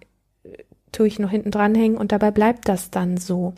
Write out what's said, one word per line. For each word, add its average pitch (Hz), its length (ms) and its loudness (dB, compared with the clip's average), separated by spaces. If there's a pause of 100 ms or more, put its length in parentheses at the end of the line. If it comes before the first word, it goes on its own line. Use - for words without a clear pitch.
(440)
äh, - 200 -20 (280)
tue 220 160 2
ich 214 100 -2
noch 202 140 -4
hinten 214 180 -4
dranhängen 220 480 2
und 208 140 -2
dabei 208 180 2
bleibt 214 400 2
das 185 220 -2
dann 180 260 -2
so. 180 400 -4